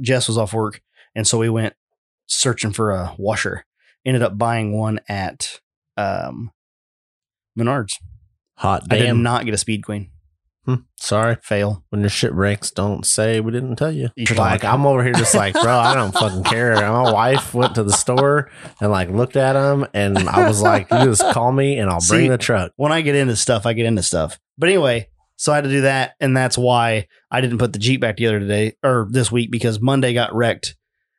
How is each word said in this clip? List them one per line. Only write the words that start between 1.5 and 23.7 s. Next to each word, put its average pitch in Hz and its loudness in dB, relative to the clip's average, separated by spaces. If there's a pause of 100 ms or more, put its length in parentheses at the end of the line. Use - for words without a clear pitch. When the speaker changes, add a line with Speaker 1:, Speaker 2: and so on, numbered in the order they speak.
Speaker 1:
searching - -2
for 107 -2
a 87 -6
washer. 101 -4 (420)
Ended 127 0
up 101 -2
buying 113 -2
one 107 -2
at, - -8 (380)
um, 95 -6 (1040)
Menards. 117 -2 (640)
Speaker 2:
Hot 95 0
Speaker 1:
I - 2
did 113 4
Speaker 2:
damn. 120 2
Speaker 1:
not 120 0
get 110 -4
a 101 -2
speed 107 -4
queen. 101 -8 (560)
Speaker 2:
Hmm, 127 0 (220)
sorry. 113 0
Speaker 1:
Fail. 101 -2
Speaker 2:
When 104 -2
your 101 2
shit - -2
breaks, 101 0
don't 98 -4
say 110 0
we 110 -4
didn't 123 -4
tell 151 -2
you. 135 -4
Speaker 1:
You 120 -4
should 117 0
Speaker 2:
Like, 110 2
Speaker 1:
talk. 110 0
Speaker 2:
I'm 139 4
over 135 4
here 123 2
just - 2
like, 101 2
"Bro, 120 2
I 123 4
don't 110 0
fucking 95 -2
care." 117 2
My 110 2
wife 120 0
went 123 0
to 113 2
the 101 0
store 139 0 (300)
and, 104 2
like, 92 0
looked 117 0
at 135 2
'em, 139 2
and 101 2
I 95 4
was 104 2
like, 104 2
"You - 2
just 113 2 (100)
call 123 0
me 135 0
and 101 0
I'll 85 -2
bring 110 4
Speaker 1:
See, 131 4
Speaker 2:
the 127 2
truck." 98 -2
Speaker 1:
when 147 0
I 165 0
get 147 0
into 131 2
stuff, 110 0
I 120 0